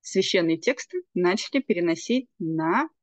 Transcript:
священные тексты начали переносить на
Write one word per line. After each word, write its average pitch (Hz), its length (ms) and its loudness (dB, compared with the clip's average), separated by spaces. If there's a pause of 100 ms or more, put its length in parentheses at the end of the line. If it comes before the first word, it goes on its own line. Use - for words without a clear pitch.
священные 170 560 0
тексты 320 460 -4 (100)
начали 247 480 0
переносить 175 640 0 (120)
на 165 500 0 (140)